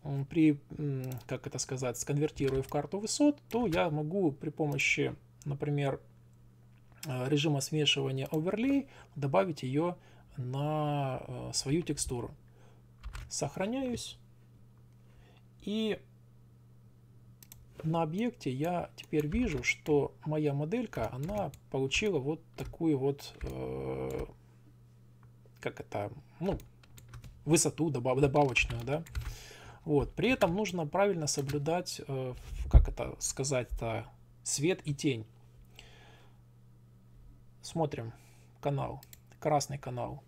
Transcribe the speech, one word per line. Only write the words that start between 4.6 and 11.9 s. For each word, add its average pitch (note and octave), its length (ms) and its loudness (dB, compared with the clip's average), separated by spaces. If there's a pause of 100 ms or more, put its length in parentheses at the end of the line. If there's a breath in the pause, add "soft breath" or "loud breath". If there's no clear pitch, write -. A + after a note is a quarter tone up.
например, C#3+ 540 0 (1080)
э, B2+ 220 -2
режима D3 320 2
смешивания C#3 640 0
Overlay G#3+ 600 2 (280 loud breath)
добавить D3+ 480 2
ее D3+ 320 0 (420 loud breath)
на, C#3+ 880 -2
э, B2 260 -10
свою D3 280 0
текстуру. B2 480 -4 (1000 soft breath)